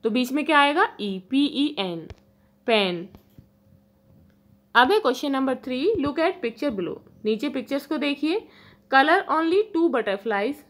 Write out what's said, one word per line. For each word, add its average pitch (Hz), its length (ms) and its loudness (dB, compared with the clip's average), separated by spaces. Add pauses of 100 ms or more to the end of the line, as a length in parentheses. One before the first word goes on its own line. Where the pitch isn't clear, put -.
तो 226 60 0
बीच 247 220 0
में 294 120 -2
क्या 302 140 4
आएगा? 294 300 4 (120)
ई, 190 300 -6
पी 277 140 2
ई 285 340 -2
एन, 170 300 -6 (580)
पेन। 190 420 0 (1700)
अब 254 180 6
है 427 80 4
क्वेश्चन 277 300 -2
नंबर 269 240 0
थ्री, 262 440 -2
look 285 200 -2
at 339 140 2 (120)
picture 269 260 -4
below। 185 260 -6 (280)
नीचे 220 240 -2
पिक्चर्स 269 380 -6
को 311 120 -4
देखिए। 294 480 -2 (480)
Color 311 260 6 (120)
only 330 280 2 (160)
two 330 140 2
butterflies 214 640 -2 (160)